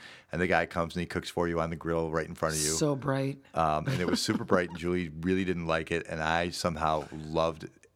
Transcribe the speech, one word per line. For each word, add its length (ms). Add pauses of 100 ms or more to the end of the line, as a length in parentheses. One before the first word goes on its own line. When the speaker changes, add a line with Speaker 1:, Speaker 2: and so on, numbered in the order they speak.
(320)
Speaker 1:
and 100
the 60
guy 180
comes 300
and 60
he 40
cooks 240
for 180
you 120
on 100
the 60
grill 340
right 180
in 60
front 220
of 60
you. 100
Speaker 2:
So 240
bright. 420 (160)
Speaker 1:
Um, 340
and 140
it 60
was 140
super 220
bright, 260
and 100
Speaker 2:
<laughs> 0
Speaker 1:
Julie 320 (100)
really 240
didn't 220
like 240
it, 180
and 120
I 280
somehow 640
loved 560 (260)